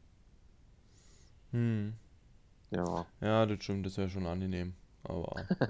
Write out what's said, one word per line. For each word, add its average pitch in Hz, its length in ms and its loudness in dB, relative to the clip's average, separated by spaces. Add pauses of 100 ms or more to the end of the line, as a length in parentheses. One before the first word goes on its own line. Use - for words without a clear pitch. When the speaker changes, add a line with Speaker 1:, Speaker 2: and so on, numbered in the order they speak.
(1500)
Speaker 1:
Hm. 113 420 2 (760)
Speaker 2:
Ja. 87 340 0 (160)
Speaker 1:
Ja, 110 240 4
das 104 180 -2
stimmt, 98 220 -2
das 95 120 -4
wäre 95 120 0
schon 95 160 -2
angenehm. 90 480 -2 (300)
Aber - 320 -4 (340)